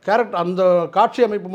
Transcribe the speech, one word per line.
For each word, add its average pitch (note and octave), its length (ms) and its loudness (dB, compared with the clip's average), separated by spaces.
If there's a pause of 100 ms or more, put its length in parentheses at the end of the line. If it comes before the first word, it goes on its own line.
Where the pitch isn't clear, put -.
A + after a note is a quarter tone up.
கேரக்டர், G#3 380 0
அந்த F3+ 460 2
காட்சி A#3 360 2
அமைப்பு G3 280 -6